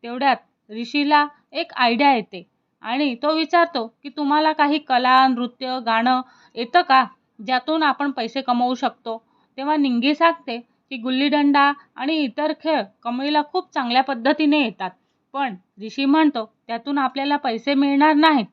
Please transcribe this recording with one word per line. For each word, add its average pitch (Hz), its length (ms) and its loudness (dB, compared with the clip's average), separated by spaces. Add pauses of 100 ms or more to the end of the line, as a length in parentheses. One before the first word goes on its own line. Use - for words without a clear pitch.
तेवढ्यात 254 320 -2 (340)
ऋषीला 285 560 0 (260)
एक 330 220 -8
आयडिया 254 400 2
येते 190 280 -6 (400)
आणि 262 320 -4
तो 294 200 -4
विचारतो 320 520 0 (160)
की, 285 60 -14
"तुम्हाला 302 440 0
काही 302 280 0
कला, 254 480 4
नृत्य, 254 580 -4
गाणं 240 340 0 (360)
येतं 240 260 0
का, 262 220 4 (340)
ज्यातून 254 440 -2
आपण 285 280 -2
पैसे 247 300 -6
कमवू 247 340 0
शकतो?" 226 420 -6 (420)
तेव्हा 285 180 -2
निंगी 269 380 2
सांगते 330 440 0
की, - 380 -18
"गुल्लीदंडा 285 760 2 (260)
आणि 285 200 -4
इतर 294 360 -4 (100)
खेळ 294 200 0 (200)
कमळीला 277 400 -2 (100)
खूप 370 220 -4
चांगल्या 254 280 0
पद्धतीने 285 580 0
येतात," 190 300 -4 (440)
पण 269 200 -4 (280)
ऋषी 220 220 -6
म्हणतो, 285 400 2 (220)
"त्यातून 233 320 -6
आपल्याला 277 400 -2
पैसे 247 360 -4
मिळणार 277 420 4
नाहीत." 294 360 4